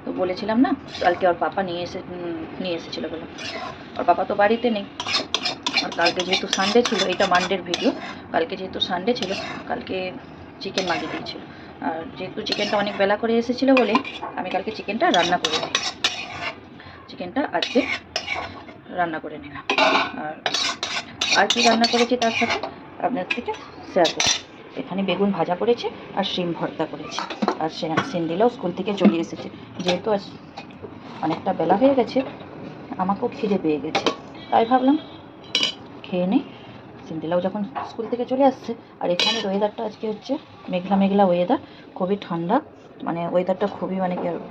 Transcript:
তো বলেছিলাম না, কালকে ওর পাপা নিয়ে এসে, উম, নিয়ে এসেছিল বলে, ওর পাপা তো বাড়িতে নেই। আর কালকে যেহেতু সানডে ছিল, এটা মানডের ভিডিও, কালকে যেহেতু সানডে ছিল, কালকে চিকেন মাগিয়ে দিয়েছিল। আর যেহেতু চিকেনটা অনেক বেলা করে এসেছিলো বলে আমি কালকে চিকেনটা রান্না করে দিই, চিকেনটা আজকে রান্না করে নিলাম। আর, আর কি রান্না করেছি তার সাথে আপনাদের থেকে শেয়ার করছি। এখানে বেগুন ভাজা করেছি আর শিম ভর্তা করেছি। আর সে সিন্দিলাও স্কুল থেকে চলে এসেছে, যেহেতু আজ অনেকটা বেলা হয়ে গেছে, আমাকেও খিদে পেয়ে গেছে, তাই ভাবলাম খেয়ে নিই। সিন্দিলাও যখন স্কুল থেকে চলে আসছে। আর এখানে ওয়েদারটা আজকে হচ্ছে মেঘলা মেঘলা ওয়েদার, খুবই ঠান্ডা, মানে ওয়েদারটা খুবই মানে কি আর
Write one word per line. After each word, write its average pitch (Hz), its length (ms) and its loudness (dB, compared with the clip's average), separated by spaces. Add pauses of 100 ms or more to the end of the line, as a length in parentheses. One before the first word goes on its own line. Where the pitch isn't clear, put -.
তো - 40 -6 (120)
বলেছিলাম 202 440 0
না, 381 60 4 (340)
কালকে 180 260 4
ওর 170 140 2
পাপা 160 240 0
নিয়ে 175 180 -4
এসে, 185 120 -8 (140)
উম, 175 280 -6 (220)
নিয়ে 175 180 -2
এসেছিল - 320 -8
বলে, 165 140 -8 (720)
ওর - 100 -2
পাপা 175 220 6
তো 202 120 0
বাড়িতে 233 340 6
নেই। 202 80 -4 (1000)
আর 180 60 -4 (100)
কালকে 180 260 4
যেহেতু 185 200 0 (100)
সানডে 208 320 6
ছিল, 202 120 2 (140)
এটা 196 200 4
মানডের 180 340 2
ভিডিও, 180 220 2 (440)
কালকে 165 260 0
যেহেতু 190 180 -8 (100)
সানডে 185 320 0
ছিল, 185 100 -2 (400)
কালকে 156 260 -4 (680)
চিকেন 190 280 -2
মাগিয়ে 160 220 -2
দিয়েছিল। - 280 -8 (460)
আর 165 140 -2 (180)
যেহেতু 185 300 -6
চিকেনটা 208 340 0
অনেক 202 200 -2
বেলা 202 200 4
করে 226 100 2 (100)
এসেছিলো 262 380 4
বলে 220 140 4 (440)
আমি 185 160 -6
কালকে 190 240 -2
চিকেনটা 214 280 0 (100)
রান্না 175 260 4
করে - 200 0
দিই, - 120 -6 (1300)
চিকেনটা 185 320 -4 (160)
আজকে 196 220 2 (1200)
রান্না 165 260 0
করে 151 200 -10
নিলাম। - 200 -12 (600)
আর, 156 100 -6 (1040)
আর 202 120 6
কি 233 160 4
রান্না 226 240 6
করেছি 240 300 4
তার 226 160 2
সাথে - 200 2 (460)
আপনাদের 247 320 -2
থেকে 247 160 -4 (400)
শেয়ার 170 240 6
করছি। - 220 2 (420)
এখানে 185 280 -4
বেগুন 196 300 4
ভাজা 165 220 2
করেছি 240 260 2 (320)
আর 202 140 2
শিম 175 160 0 (100)
ভর্তা 156 340 -2
করেছি। - 280 -8 (420)
আর 156 160 0
সে 170 80 -4 (260)
সিন্দিলাও 175 420 2
স্কুল 180 240 -2
থেকে 202 220 -2
চলে 175 240 8
এসেছে, - 240 -8 (360)
যেহেতু 180 320 0
আজ 196 80 -4 (1000)
অনেকটা 160 260 0 (100)
বেলা 170 200 6
হয়ে 269 180 8
গেছে, 233 200 2 (840)
আমাকেও 202 340 0
খিদে 202 280 2
পেয়ে 151 200 2
গেছে, 160 220 0 (440)
তাই 226 200 6
ভাবলাম 262 260 6 (1120)
খেয়ে 180 260 0
নিই। 269 100 4 (640)
সিন্দিলাও 160 400 0
যখন 202 160 -2 (280)
স্কুল 214 220 -6
থেকে 240 180 -2
চলে 262 200 4
আসছে। - 220 -8 (300)
আর 175 120 0
এখানে 226 320 2
ওয়েদারটা 208 420 0
আজকে - 240 -8
হচ্ছে 208 200 -6 (400)
মেঘলা 185 300 2
মেঘলা 196 260 6
ওয়েদার, 175 320 4 (380)
খুবই 190 180 2 (100)
ঠান্ডা, 170 300 0 (500)
মানে 165 140 -2 (120)
ওয়েদারটা 185 340 2 (100)
খুবই 185 280 -4
মানে 180 160 0
কি 175 120 -4
আর 160 40 -4 (140)